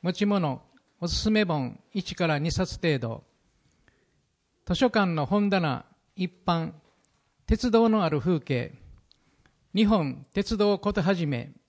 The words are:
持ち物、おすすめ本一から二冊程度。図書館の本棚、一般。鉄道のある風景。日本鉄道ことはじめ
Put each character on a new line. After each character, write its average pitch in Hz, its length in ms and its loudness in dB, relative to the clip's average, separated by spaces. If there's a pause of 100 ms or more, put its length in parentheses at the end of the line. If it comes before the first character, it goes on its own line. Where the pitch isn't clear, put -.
持 175 120 -4
ち 202 140 -2
物、 180 360 0 (380)
お 175 80 -4
す 156 80 -4
す 214 140 0
め 214 140 4
本 151 340 -2 (140)
一 185 220 -6
か 175 120 -2
ら 151 120 0
二 156 120 -2
冊 - 260 -2
程 151 220 0
度。 117 260 -8 (1400)
図 180 100 -2
書 247 160 2
館 190 240 0
の 151 120 -2
本 202 240 0
棚、 165 360 -2 (280)
一 185 160 -4 (160)
般。 165 260 -2 (760)
鉄 226 240 0
道 226 180 6
の 214 160 2
あ 160 60 2
る 151 100 0
風 160 200 0
景。 123 340 -4 (1000)
日 208 120 4
本 143 480 0
鉄 202 220 -2
道 202 220 2
こ 202 140 -2
と 196 100 0
は 190 120 2
じ 170 120 -2
め 127 260 -4 (160)